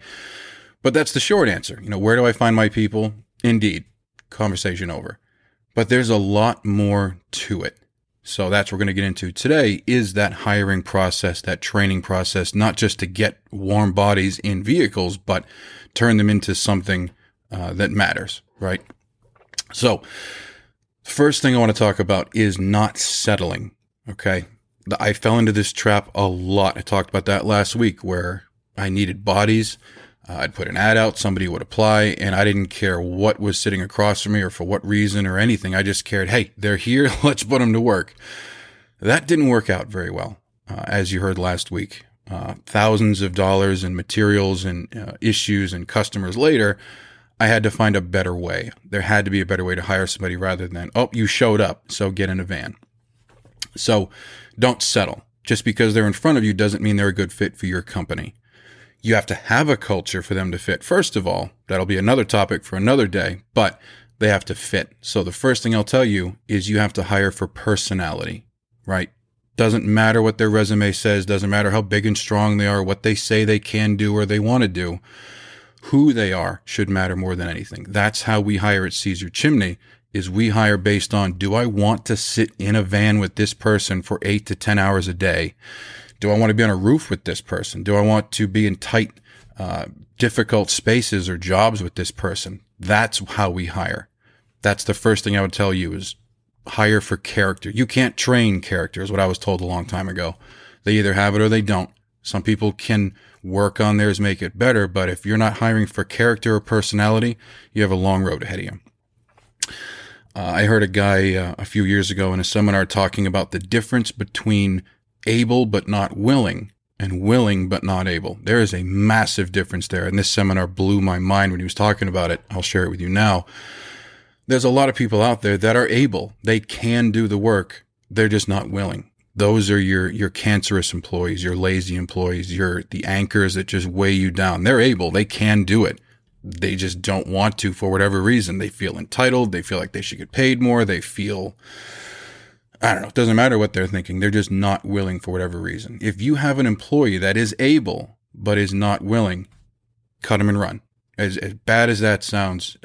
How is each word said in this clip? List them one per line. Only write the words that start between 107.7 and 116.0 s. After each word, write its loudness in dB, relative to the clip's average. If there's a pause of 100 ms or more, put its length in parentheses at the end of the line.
you 0
have 2
a 2
long 2
road -2
ahead -8
of -8
you. -12 (1500)
Uh, -6
I 2
heard 4
a 2
guy, 2
uh, -4
a -10
few -2
years 2
ago -2
in 0
a -2
seminar 2
talking 0
about -2
the -4
difference -2
between 0 (460)
able 2
but -2
not -2